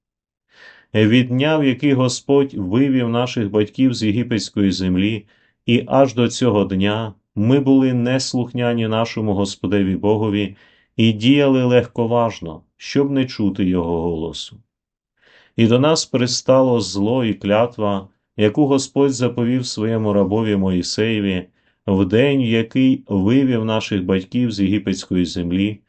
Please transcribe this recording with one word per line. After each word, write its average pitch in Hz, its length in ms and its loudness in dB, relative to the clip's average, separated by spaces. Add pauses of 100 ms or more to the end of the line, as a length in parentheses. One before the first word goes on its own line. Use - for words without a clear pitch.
(960)
Від 113 340 4
дня, 143 300 0
в 147 60 0
який 139 280 0
Господь 135 600 0
вивів 123 540 0
наших 120 420 -2
батьків 123 440 0
з 107 80 -6
єгипетської 107 720 0
землі, 92 540 -2 (400)
і 120 200 2
аж 131 280 2
до 117 140 2
цього 107 360 0
дня 101 500 -2 (200)
ми 120 260 2
були 131 340 2
неслухняні 120 960 -2
нашому 110 460 -2
Господеві 98 640 -2
Богові 104 600 -2 (400)
і 113 160 4
діяли 131 520 2
легковажно, 117 1000 -2 (140)
щоб 143 340 -2
не 135 140 0
чути 101 400 -4
Його 85 380 -2
голосу. 80 540 -8 (1000)
І 117 100 4
до 117 120 4
нас 156 280 2
пристало 127 720 0
зло 101 440 -2
і 107 100 -2
клятва, 101 720 -2 (280)
яку 107 300 2
Господь 139 460 0
заповів 123 540 -2
своєму 110 460 -2
рабові 101 440 0
Моїсеєві 95 880 -2 (400)
в 98 180 2
день, 131 380 2
в 120 40 -2
який 113 600 2
вивів 117 560 2
наших 110 400 -2
батьків 101 480 -2
з 98 80 -4
єгипетської 98 640 -2
землі, 92 640 -4